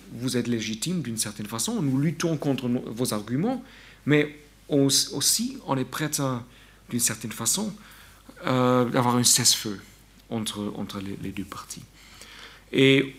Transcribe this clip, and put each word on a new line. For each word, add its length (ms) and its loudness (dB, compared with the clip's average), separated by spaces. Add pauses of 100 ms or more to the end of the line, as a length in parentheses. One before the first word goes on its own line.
(120)
vous 240 -2
êtes 100 0
légitime 560 -2
d'une 160 -6
certaine 280 -4
façon, 360 -2
nous 160 2
luttons 380 2
contre 320 0
nos, 120 2
vos 320 -4
arguments, 500 -2 (440)
mais 320 2 (300)
on, 180 4
aussi 800 0
on 100 -2
est 80 -2
prêt 360 -4
à, 220 -2 (480)
d'une 100 -2
certaine 320 -2
façon, 420 -2 (720)
euh, 420 4
d'avoir 280 4
un 80 4
cesse-feu 540 4 (520)
entre, 460 -4
entre 240 -6
les, 220 -8
les 100 -8
deux 120 -6
parties. 380 -12 (920)
Et 460 6